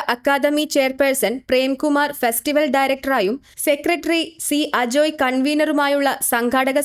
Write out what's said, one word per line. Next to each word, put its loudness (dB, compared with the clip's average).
അക്കാദമി 0
ചെയർപേഴ്സൺ 0
പ്രേംകുമാർ 0
ഫെസ്റ്റിവൽ 0
ഡയറക്ടറായും 0
സെക്രട്ടറി 0
സി 0
അജോയ് 2
കൺവീനറുമായുള്ള 2
സംഘാടക 0